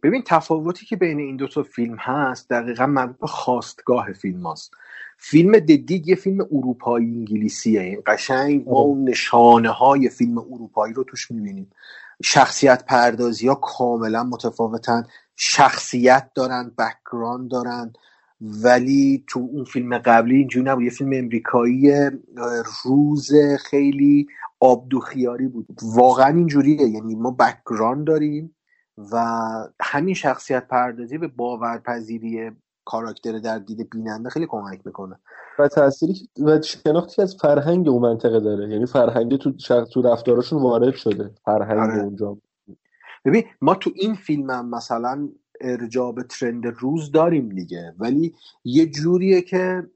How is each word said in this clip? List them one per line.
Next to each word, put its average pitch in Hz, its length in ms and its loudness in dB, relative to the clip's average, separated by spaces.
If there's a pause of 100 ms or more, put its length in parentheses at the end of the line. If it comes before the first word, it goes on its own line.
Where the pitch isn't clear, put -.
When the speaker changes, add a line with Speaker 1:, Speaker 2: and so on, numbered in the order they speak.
Speaker 1:
ببین 226 240 0
تفاوتی 160 580 -2
که - 100 -8
بین 170 240 0
این 135 180 -8
دو 135 100 -6
تا 143 160 -4
فیلم 117 360 -6
هست 131 500 -4
دقیقاً 120 360 -2
مربوط 131 340 -2
به - 80 -6
خواستگاه - 840 -4
فیلم 90 340 -8
هست. - 240 -14 (460)
فیلم 175 340 4
د 214 140 6
دیگ 151 420 2
یه 180 80 2
فیلم 190 360 -4
اروپایی 120 560 -2
انگلیسیه، 107 760 -2
این 92 240 -8
قشنگ 131 640 0
ما 127 80 2
Speaker 2:
آره. 143 100 4
Speaker 1:
اون 135 220 0
نشانه 117 600 4
های 131 400 4
فیلم 120 280 -2
اروپایی 113 560 -6
رو 127 100 -6
توش - 280 -12
می‌بینیم. 98 380 -10 (540)
شخصیت 127 640 4
پردازی 120 640 0
ها 135 80 2
کاملاً 117 680 -4
متفاوتن، 117 800 -4 (320)
شخصیت 127 1000 2
دارن، 127 420 -4
بک‌گراند 120 720 -8
دارن، 120 420 -6 (480)
ولی 123 880 2
تو - 120 -8
اون 127 240 -8
فیلم 123 340 -6
قبلی 117 380 4
اینجوری 127 300 2
نبود. 131 180 0
یه 120 60 0
فیلم 135 240 -4
امریکایی، 123 760 2
اه، 143 200 2 (720)
روز 143 460 2 (280)
خیلی 143 680 2 (320)
آبدوخیاری 127 880 0
بود. 120 200 -10 (280)
واقعاً 131 320 8
اینجوریه، 147 540 4
یعنی 110 340 0
ما 117 160 -4
بک‌گراند 127 760 -2
داریم 151 480 -2 (560)
و 226 60 -2 (640)
همین 151 340 -2
شخصیت 127 540 -6
پردازی 123 500 -4
به 160 100 -8
باورپذیری 113 1200 -8 (340)
کاراکتر 113 540 -8
در 110 200 -6
دید 107 300 -14
بیننده 113 400 -12
خیلی 160 200 -6
کمک 98 360 -12
می‌کنه. 95 340 -16 (400)
Speaker 2:
و 143 80 6
تأثیری 147 460 0
که، - 140 -12 (160)
و 151 180 4
شناختی 165 600 -2
از 190 140 -2
فرهنگ 156 520 2
اون 123 140 4
منطقه 113 380 2
داره، 104 300 -2
یعنی 107 160 -2
فرهنگ 120 500 2
تو 139 220 -2
شخ-، 120 320 0
تو 127 120 0
رفتاراشون 123 600 2
وارد 123 340 2
شده، 104 360 -4 (140)
فرهنگ 107 340 0
Speaker 1:
آره. 110 240 0
Speaker 2:
اونجا. 101 340 -8 (880)
Speaker 1:
ببین 208 180 4 (180)
ما 156 140 4
تو 190 200 -4
این 202 200 -2
فیلم 147 340 -4
هم 123 200 -8
مثلاً 120 600 -6 (320)
ارجاع 123 520 -6
به 123 100 -10
ترند 120 440 -8
روز 143 440 -6
داریم 156 380 2
دیگه، 87 500 -12
ولی 143 360 -2 (280)
یه 135 220 2
جوریه 175 560 2
که، 185 420 -4 (120)